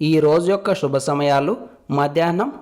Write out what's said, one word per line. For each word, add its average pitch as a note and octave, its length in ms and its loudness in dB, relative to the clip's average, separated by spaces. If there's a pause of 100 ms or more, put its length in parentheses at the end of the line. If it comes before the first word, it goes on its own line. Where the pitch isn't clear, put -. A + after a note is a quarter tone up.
ఈ D#3 180 2
రోజు D#3+ 320 4
యొక్క G3 220 -2
శుభ C#3 240 -2
సమయాలు C#3+ 600 0 (340)
మధ్యాహ్నం E3 600 0 (100)